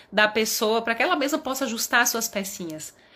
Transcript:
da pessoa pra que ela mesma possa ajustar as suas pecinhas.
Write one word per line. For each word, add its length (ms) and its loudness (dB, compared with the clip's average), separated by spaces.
da 160 6
pessoa 540 0
pra 120 -2
que 80 0
ela 140 2
mesma 220 0
possa 260 -4
ajustar 380 2
as 80 0
suas 180 -2
pecinhas. 640 -8